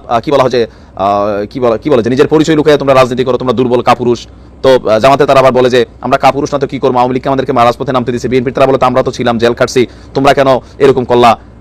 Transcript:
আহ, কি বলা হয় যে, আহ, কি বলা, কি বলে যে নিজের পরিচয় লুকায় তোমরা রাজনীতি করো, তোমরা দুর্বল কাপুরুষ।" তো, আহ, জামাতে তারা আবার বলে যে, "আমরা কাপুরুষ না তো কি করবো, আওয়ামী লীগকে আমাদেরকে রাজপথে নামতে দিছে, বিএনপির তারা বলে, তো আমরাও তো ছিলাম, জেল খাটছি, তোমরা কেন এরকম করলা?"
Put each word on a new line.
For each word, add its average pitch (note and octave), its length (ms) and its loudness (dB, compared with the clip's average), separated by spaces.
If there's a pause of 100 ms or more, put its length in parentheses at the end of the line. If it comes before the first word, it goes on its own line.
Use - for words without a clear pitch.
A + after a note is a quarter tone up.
আহ, A#2 120 -2
কি D3 120 -6
বলা C3+ 120 2
হয় B2+ 80 0
যে, A#2 160 0 (280)
আহ, G2+ 540 -2
কি C#3 100 -12
বলা, A#2 180 0
কি D3 120 -8
বলে B2+ 140 2
যে - 60 -4
নিজের C3 180 2
পরিচয় D#3 280 0
লুকায় D3 220 2
তোমরা C#3 160 0
রাজনীতি B2+ 300 2
করো, B2 140 -2
তোমরা B2+ 160 -4
দুর্বল B2 280 0
কাপুরুষ।" A#2+ 460 -2 (340)
তো, C3 280 2
আহ, A2 100 2
জামাতে C#3 260 2
তারা C3+ 140 4
আবার C3 120 4
বলে B2+ 180 2
যে, A#2 160 2 (160)
"আমরা C3 160 -2
কাপুরুষ C#3 360 -2
না C#3+ 60 -4
তো C3+ 80 -4
কি C3 120 -10
করবো, B2+ 180 0
আওয়ামী B2+ 160 0
লীগকে C3 160 -4
আমাদেরকে C3 220 -2
রাজপথে A#2+ 400 0
নামতে B2 200 -4
দিছে, A#2+ 160 -6
বিএনপির B2+ 260 -2
তারা C3+ 140 2
বলে, C3+ 100 0
তো B2+ 80 0
আমরাও B2+ 180 0
তো C3 80 -2
ছিলাম, A#2+ 260 -4
জেল A#2 160 0
খাটছি, B2+ 340 0 (260)
তোমরা C#3 200 2
কেন C3+ 140 0 (320)
এরকম C3 260 2
করলা?" A#2+ 340 2 (220)